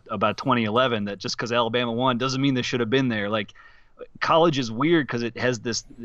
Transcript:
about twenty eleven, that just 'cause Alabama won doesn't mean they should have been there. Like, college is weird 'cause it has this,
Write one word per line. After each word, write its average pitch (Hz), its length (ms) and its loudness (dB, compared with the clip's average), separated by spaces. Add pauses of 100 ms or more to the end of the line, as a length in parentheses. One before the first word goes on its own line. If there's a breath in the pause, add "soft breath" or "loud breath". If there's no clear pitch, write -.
about 107 280 0
twenty 123 260 0
eleven, 113 420 0
that 101 140 -8
just - 180 -8
'cause 113 140 -6
Alabama 120 400 0
won 123 260 0
doesn't 131 240 -2
mean 139 120 2
they 123 80 0
should 120 180 -2
have 113 100 0
been 131 200 2
there. 104 200 -2
Like, 107 240 -4 (680 soft breath)
college 160 360 4
is 117 140 -2
weird 147 380 2
'cause 120 120 -2
it 117 160 -4
has 123 220 0
this, 113 240 -4 (220)